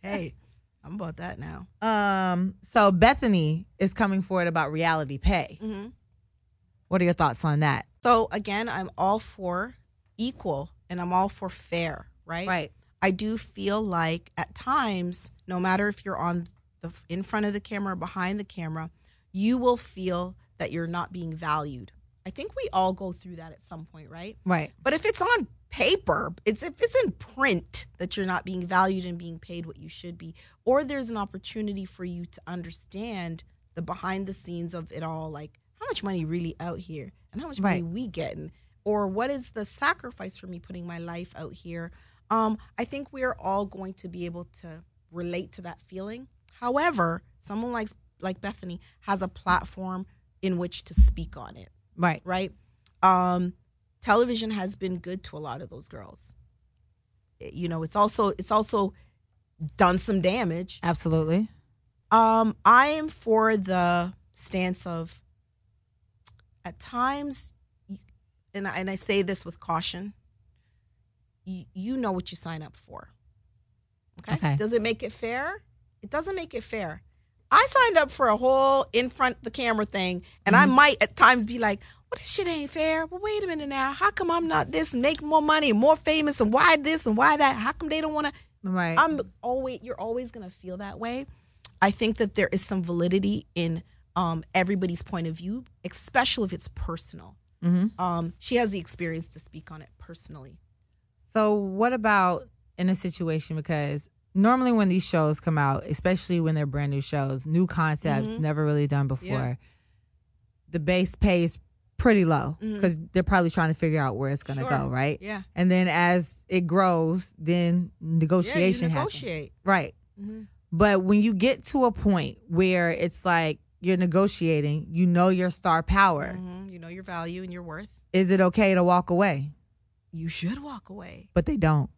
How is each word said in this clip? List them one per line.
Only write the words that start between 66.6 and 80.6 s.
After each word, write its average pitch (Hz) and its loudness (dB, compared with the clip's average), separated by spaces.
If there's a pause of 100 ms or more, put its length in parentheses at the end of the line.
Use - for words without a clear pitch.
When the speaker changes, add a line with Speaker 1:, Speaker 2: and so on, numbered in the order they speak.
Speaker 1:
at 175 -12
times, 269 -4 (1000)
and 196 -6
I, 180 -6
and 190 -4
I 196 -6
say 196 0
this 185 -2
with 170 -14
caution, 175 -6 (1300)
y-, 185 -12
you 220 -6
know 226 -2
what 180 -6
you 175 -12
sign 165 -8
up - -18
for. - -20 (1080)
Okay? - -6
Speaker 2:
Okay. 151 0
Speaker 1:
Does 220 -2
it 233 2
make 226 -4
it 226 -8
fair? 269 -6 (400)
It 208 -16
doesn't 320 -4
make 339 -8
it 226 -8
fair. 185 -8 (480)
I 427 6
signed 466 4
up 294 2
for 262 2
a 214 6
whole 269 4
in 247 0
front 254 -2
the 226 -8
camera 220 0
thing, 180 -4 (220)
and 196 6
I 277 10